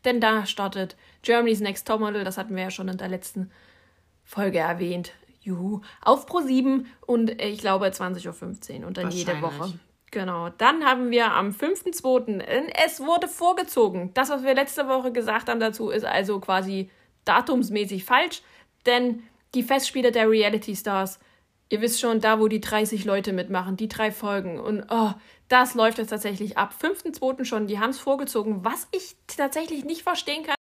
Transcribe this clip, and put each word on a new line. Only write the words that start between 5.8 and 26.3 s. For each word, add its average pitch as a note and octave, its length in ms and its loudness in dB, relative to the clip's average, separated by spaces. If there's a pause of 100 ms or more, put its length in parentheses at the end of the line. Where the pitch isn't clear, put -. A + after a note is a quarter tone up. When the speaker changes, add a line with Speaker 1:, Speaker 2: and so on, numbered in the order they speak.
Speaker 1:
Auf C#4 240 4
Pro F4 140 0
sieben C4 460 2 (200)
und, A3+ 340 2
äh, G#3 80 -2
ich G#3 120 -6
glaube G3 320 2
zwanzig F3+ 340 -6
Uhr E3+ 80 -10
fünfzehn - 500 -12
und F#3 140 -8
dann F3+ 120 -4
jede F3 300 -4
Speaker 2:
Wahrscheinlich. D3+ 200 -4
Speaker 1:
Woche. E3+ 180 -8 (320)
Genau. F3+ 400 -4
Dann D4 340 2
haben B3+ 260 2
wir A#3 220 4
am G3 200 2
fünften F4 420 -2
zweiten, B3 460 0
äh, - 220 -2 (220)
es D#4+ 160 -2
wurde E4+ 280 2
vorgezogen. A#3 840 2
Das, C4 160 2
was C4+ 120 -2
wir C4+ 120 4
letzte C#4 340 0
Woche B3+ 240 0
gesagt A3+ 360 -2
haben A#3 120 -2
dazu, A3 300 -2
ist G#3+ 140 -2
also G3 360 0
quasi F#3+ 500 -2 (360)
datumsmäßig G3+ 800 2
falsch, D#4 360 2 (460)
denn B3 360 2 (320)
die B3 80 2
Festspiele C4 500 2
der A3 180 4
Reality G#3+ 440 2
Stars, F#3+ 440 -2 (500)
ihr G#3+ 140 0
wisst A#3 180 0
schon, A3+ 220 2
da, A3 180 6
wo A3 80 6
die G#3+ 140 0
dreißig G#3+ 420 0
Leute G3+ 300 0
mitmachen, F#3 420 -4
die G#3+ 120 -4
drei G#3+ 220 -2
Folgen G3 480 -4
und, G#3 300 -4
oh, A3+ 220 2 (380)
das B3+ 260 6
läuft A3+ 240 4
jetzt A3 100 -4
tatsächlich G#3 480 -4